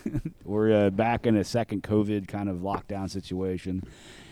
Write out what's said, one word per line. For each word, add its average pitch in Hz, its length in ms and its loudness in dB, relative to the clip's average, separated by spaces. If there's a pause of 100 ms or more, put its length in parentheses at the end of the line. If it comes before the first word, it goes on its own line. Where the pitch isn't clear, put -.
(160)
<laughs> - 280 -6
we're, 104 420 4
uh, 98 40 6
back 113 360 0
in 113 100 4
a 98 80 2
second 107 380 -2
covid 104 460 0
kind 101 200 -6
of 90 100 -4
lockdown 95 520 -6
situation. 92 720 -4 (500)